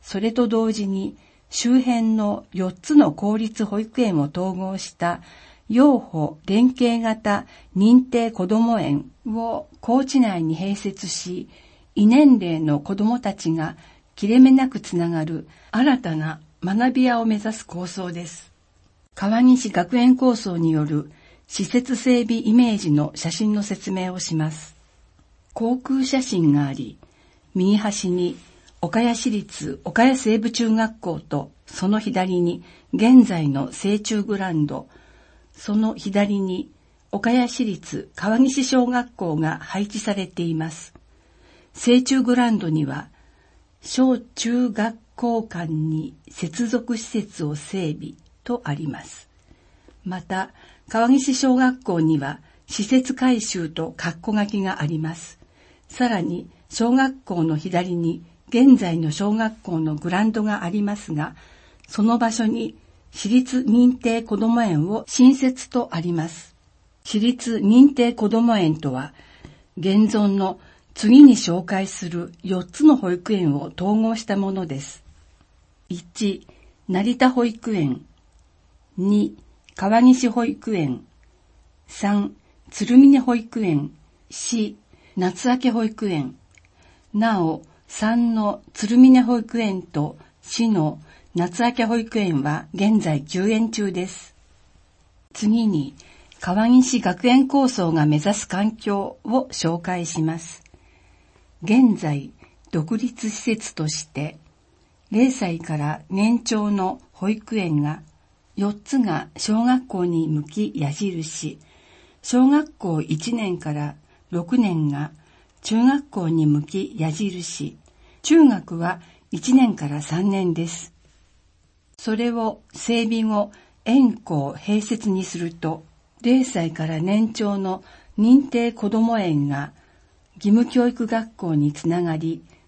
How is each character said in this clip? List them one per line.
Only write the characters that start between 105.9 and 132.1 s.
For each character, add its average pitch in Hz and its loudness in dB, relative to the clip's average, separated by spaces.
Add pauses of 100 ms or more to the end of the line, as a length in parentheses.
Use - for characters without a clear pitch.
年 214 0
長 208 -4
の 190 -4 (120)
保 - -6
育 220 -6
園 165 0
が、 151 -6 (540)
四 202 -2
つ 233 -4
が 175 -2
小 214 -2
学 254 2
校 180 -4
に 170 0
向 151 -2
き 208 -6
矢 143 -2
印、 160 -8 (600)
小 254 4
学 302 2
校 165 -4
一 156 -4
年 190 -4
か 151 -8
ら 147 -6 (360)
六 170 -2
年 170 2
が 143 -6 (540)
中 226 0
学 277 2
校 175 -4
に 160 2
向 147 2
き 190 -8
矢 160 -4
印。 180 -8 (460)
中 320 6
学 185 2
は 170 -6 (320)
一 254 -4
年 247 6
か 147 -8
ら 143 -6
三 165 -2
年 185 0
で 165 -4
す。 - -14 (1080)
そ 220 -4
れ 240 -2
を 226 -4 (120)
整 233 -2
備 226 0
後、 208 0 (340)
園 240 4
校 143 -4
併 208 -2
設 214 -4
に 190 -2
す - -12
る 170 -6
と、 160 -6 (400)
零 254 4
歳 170 -4
か 160 -6
ら 160 -4
年 214 0
長 202 -4
の 190 -6 (340)
認 254 6
定 233 -2
こ 214 -6
ど 220 0
も 226 0
園 156 0
が 143 -6 (640)
義 202 -2
務 233 4
教 240 0
育 240 -4
学 226 -4
校 165 -2
に 147 2
つ - -6
な 170 0
が 165 -2